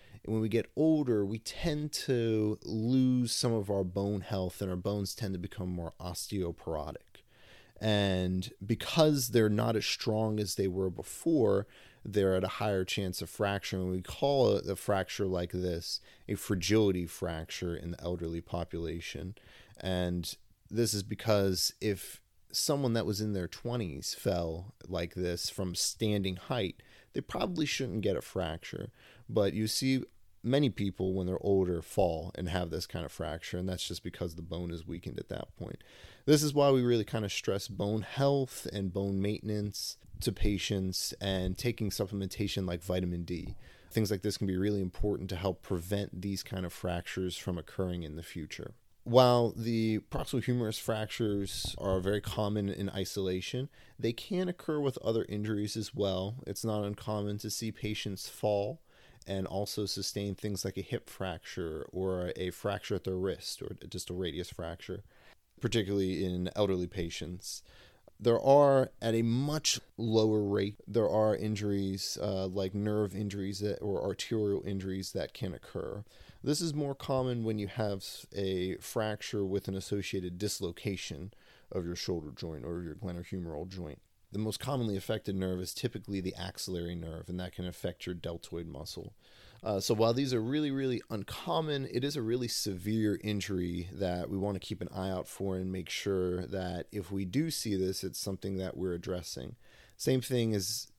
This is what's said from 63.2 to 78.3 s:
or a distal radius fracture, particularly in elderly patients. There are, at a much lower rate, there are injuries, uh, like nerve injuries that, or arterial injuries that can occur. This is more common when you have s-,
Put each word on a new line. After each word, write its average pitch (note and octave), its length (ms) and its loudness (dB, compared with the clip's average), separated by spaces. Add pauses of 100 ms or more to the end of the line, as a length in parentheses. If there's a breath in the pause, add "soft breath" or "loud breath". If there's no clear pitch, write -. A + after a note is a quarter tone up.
or - 200 -8
a - 60 -12
distal F2+ 280 -8
radius F2 340 -4
fracture, F2+ 540 -8 (560 loud breath)
particularly G2 640 2
in F2+ 320 0
elderly F#2+ 320 2
patients. E2+ 760 -6 (580 loud breath)
There A#2 200 6
are, C#3 520 8 (100)
at A2+ 140 2
a A2+ 60 6
much C3+ 600 2 (160)
lower A2 440 6
rate, G2+ 340 2 (120)
there G#2 220 4
are G#2+ 260 6
injuries, G2 840 0
uh, F#2+ 260 0
like F#2+ 260 -2
nerve G#2 400 2
injuries G2 460 -4
that, G2+ 200 -2
or G2 220 0
arterial G2+ 640 0
injuries F#2+ 460 -4
that F2 220 -4
can F#2+ 200 -6
occur. - 520 -8 (400 loud breath)
This D3+ 140 2
is E3 140 -2
more C#3+ 200 -2
common B2+ 520 0
when A2 120 2
you G2+ 100 -2
have G2+ 320 -2
s-, - 260 -12 (100)